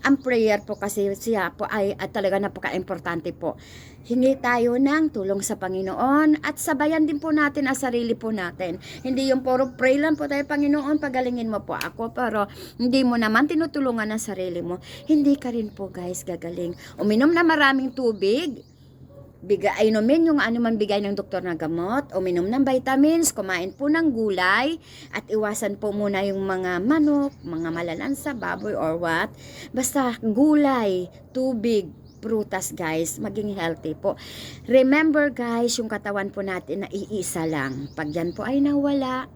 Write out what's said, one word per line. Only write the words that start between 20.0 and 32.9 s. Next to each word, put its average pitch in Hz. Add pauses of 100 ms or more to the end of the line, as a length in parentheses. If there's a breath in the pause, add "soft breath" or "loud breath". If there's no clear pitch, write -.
yung 294
ano 233
man 226
bigay 208
ng 202
doktor 190
na 175
gamot, 170
uminom 180
ng 247
vitamins, 269
kumain 190
po 285
ng 311
gulay, 214 (320 loud breath)
at -
iwasan 214
po 208
muna 202
yung 196
mga 185
manok, 285
mga 165
malalansa, 190
baboy, 185
or 160
what. 170 (400 loud breath)
Basta 254
gulay, 233 (240 loud breath)
tubig, 226 (320)
prutas, 208
guys, 160